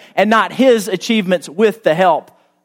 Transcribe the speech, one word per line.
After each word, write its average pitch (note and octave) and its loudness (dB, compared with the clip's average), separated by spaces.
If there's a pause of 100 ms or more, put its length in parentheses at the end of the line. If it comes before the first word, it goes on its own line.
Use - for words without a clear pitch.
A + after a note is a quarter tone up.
(140)
and G3+ 2
not G#3+ 0
his A3+ 2
achievements F#3 -4
with G3+ -2
the D#3 0
help E3+ 0 (340)